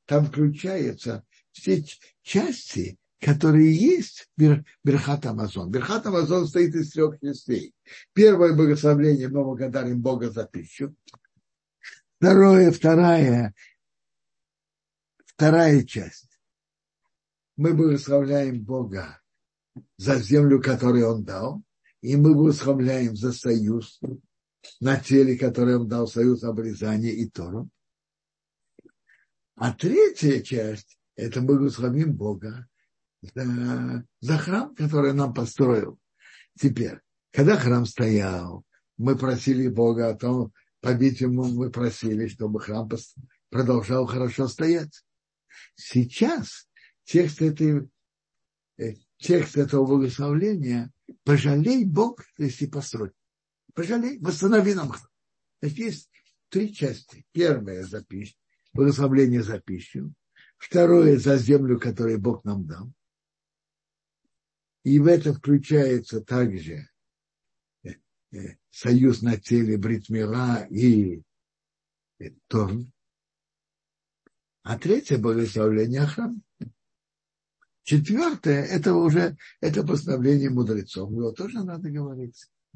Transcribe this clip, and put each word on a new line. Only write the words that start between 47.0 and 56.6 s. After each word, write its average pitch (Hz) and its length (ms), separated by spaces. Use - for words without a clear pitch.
текст 160 380
этой, 151 460
э, 107 180
текст 165 400
этого 143 300
благословления: 143 1040
«Пожалей, 147 600
Бог, 196 380
если 143 300
построить. 117 460
Пожалей, 233 460
восстанови 190 540
нам 160 160
храм». - 180
Значит, 147 180
есть 220 320
три 208 240